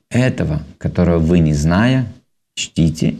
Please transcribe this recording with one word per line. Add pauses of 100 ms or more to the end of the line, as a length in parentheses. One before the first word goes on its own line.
Этого, (140)
которого
вы
не
зная, (480)
чтите,